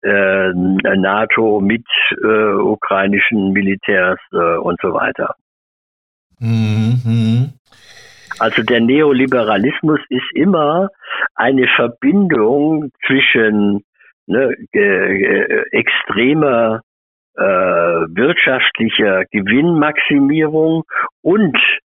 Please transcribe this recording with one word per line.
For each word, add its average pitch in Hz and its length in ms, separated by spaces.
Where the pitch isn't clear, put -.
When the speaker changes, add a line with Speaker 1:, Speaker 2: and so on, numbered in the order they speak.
Speaker 1:
äh, 98 500
nato 98 1040
mit, 110 280
äh, 110 300
ukrainischen 98 1000
Militärs, 95 680
äh, 85 260
und 85 240
so 90 120
weiter. - 400
Speaker 2:
Mhm. 113 1120
Speaker 1:
Also 113 220
der 117 200
Neoliberalismus 131 1160
ist 127 260
immer 170 540
eine 127 420
Verbindung 143 1160
zwischen, 107 760
ne, 113 280
ge-, 95 460
ge-, - 540
extremer, 117 1080
äh, - 60
wirtschaftlicher 95 1900
Gewinnmaximierung 151 1500
und 170 360